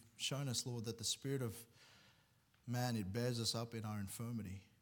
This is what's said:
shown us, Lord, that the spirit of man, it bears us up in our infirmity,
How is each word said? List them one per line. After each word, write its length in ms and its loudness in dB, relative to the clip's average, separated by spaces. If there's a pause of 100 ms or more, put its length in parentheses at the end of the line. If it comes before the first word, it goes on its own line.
(160)
shown 320 0
us, 180 0
Lord, 180 -2
that 120 -2
the 80 -6
spirit 380 2
of 120 0 (1120)
man, 260 4
it 180 2
bears 280 2
us 140 2
up 200 -2
in 100 -4
our 140 -2
infirmity, 600 -4 (220)